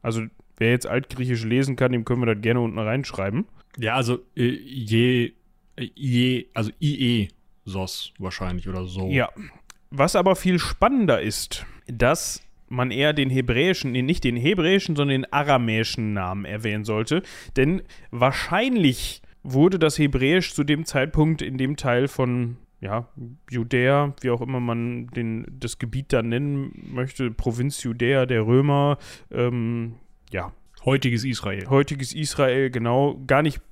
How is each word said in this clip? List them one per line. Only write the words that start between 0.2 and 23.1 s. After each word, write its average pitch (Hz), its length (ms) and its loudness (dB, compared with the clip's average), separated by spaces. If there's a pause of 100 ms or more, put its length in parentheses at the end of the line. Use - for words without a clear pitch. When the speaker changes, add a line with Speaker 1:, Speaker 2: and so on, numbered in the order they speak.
Speaker 1:
wer 113 140 4
jetzt 123 160 2
Altgriechisch 127 560 -2
lesen 127 320 2
kann, 127 160 2
dem 117 140 -2
können 123 160 0
wir 117 120 2
das 104 80 -4
gerne 113 200 2
unten 113 180 -2
reinschreiben. 110 680 -2 (320)
Speaker 2:
Ja, 117 180 -2
also, 123 240 0 (160)
äh, 127 120 0
je, 120 840 0 (420)
äh, 123 200 -8
je, 123 580 0
also 107 180 -2 (100)
I 127 420 2
E 95 40 -2 (380)
Sos 95 540 -8
wahrscheinlich 92 500 -6
oder 92 160 -6
so. 92 240 -6
Speaker 1:
Ja. 131 200 0 (600)
Was 143 240 2
aber 185 200 6
viel 180 240 2
spannender 202 640 2
ist, - 440 -6 (220)
dass 123 560 0 (240)
man 123 240 -2
eher 143 220 2
den 139 180 2
hebräischen, 131 600 2
nee, 123 120 0
nicht 151 200 0
den 120 140 2
hebräischen, 175 580 2
sondern 139 280 2
den - 100 -10
aramäischen 117 800 2
Namen 95 320 -4
erwähnen 107 400 -4
sollte. 113 380 -2 (320)
Denn 151 260 2 (300)
wahrscheinlich 160 1080 2 (220)
wurde 160 360 4
das 156 180 2
Hebräisch 143 560 2
zu - 100 0
dem 151 220 0
Zeitpunkt 151 560 0
in 131 160 -6
dem 135 180 0
Teil 127 320 0
von, 123 500 -2 (240)
ja, 110 260 -4 (420)